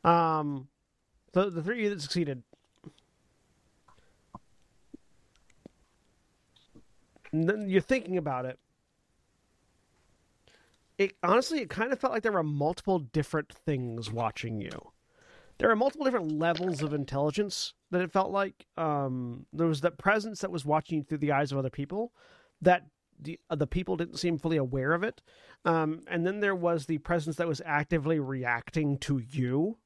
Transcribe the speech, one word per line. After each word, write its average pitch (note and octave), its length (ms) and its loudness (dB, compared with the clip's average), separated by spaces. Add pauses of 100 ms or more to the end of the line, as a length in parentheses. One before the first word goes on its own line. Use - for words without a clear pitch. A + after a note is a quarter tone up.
Um, D#3 600 2 (640)
the, F#3+ 180 4
the E3 120 -6
three G3+ 260 -2
that G3+ 140 -2
succeeded. C#3+ 400 -2 (4000)
And E3 160 2
then G#3 200 -2
you're F#3 120 4
thinking F#3 360 0
about C#3 280 -2
it. B2+ 140 -8 (2500)
It G3 140 2 (100)
honestly, B3+ 380 4
it F#3+ 100 -6
kind A#3 220 0
of B3+ 60 -2
felt C4 140 0
like A3+ 100 -2
there A3+ 100 2
were F3+ 120 2
multiple D3+ 560 0
different D3 520 -2
things A#2+ 600 -4
watching A2+ 480 -4
you. F#2+ 100 -6 (880)
There A3 120 6
are A3 60 6
multiple C#4 280 0
different G#3 340 2
levels E3 440 0
of D3 100 -2
intelligence D3 840 -2 (180)
that F3+ 80 2
it F3+ 120 -2
felt F#3+ 200 0
like. G3 340 -2 (100)
Um, C3 760 -2
there D#3+ 160 2
was D3 140 0
that E3+ 160 0
presence G#3 420 0
that F#3+ 100 -4
was E3+ 140 -4
watching D3+ 340 0
you D3 60 -4
through D#3 140 -6
the D3 140 0
eyes C#3 200 0
of C#3 60 -2
other C3 120 -2
people, G3 420 -6 (480)
that F3+ 260 6 (340)
the, D3+ 180 -12 (100)
uh, E3 60 -2
the D3+ 140 0
people F#3 280 -2
didn't E3 220 -6
seem E3+ 180 0
fully D#3+ 200 0
aware C3+ 360 0
of E3+ 120 2
it. A#3 160 -6 (440)
Um, D#3+ 440 2
and E3+ 180 0
then G3+ 140 -2
there G3 160 2
was E3+ 300 0
the D#3 120 -2
presence D#3+ 380 -2
that E3+ 100 0
was D#3 180 -2
actively D3+ 540 0
reacting C3+ 800 -2
to C#3 200 0 (120)
you C#3+ 560 0